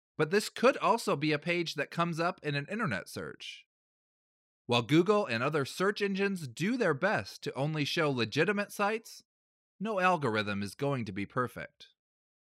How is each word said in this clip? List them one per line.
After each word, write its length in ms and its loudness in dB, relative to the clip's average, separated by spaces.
but 140 0
this 200 2
could 280 4
also 380 2
be 160 0
a 80 2
page 340 -2
that 160 -4
comes 300 -2
up 240 -2
in 100 -2
an 160 -4
internet 400 -4
search. 560 -12
While 160 4
Google 420 4
and 180 -2
other 220 0
search 380 -2
engines 440 -2
do 300 -2
their 160 2
best 500 -2
to 120 -6
only 280 0
show 280 2
legitimate 600 0
sites, 520 -4
no 200 -2
algorithm 640 2
is 140 -6
going 300 -2
to 60 -6
be 140 -4
perfect. 600 -6